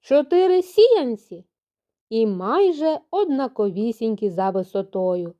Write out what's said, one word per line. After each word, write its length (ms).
Чотири 600
сіянці 800
і 180
майже 720
однаковісінькі 1200
за 200
висотою 880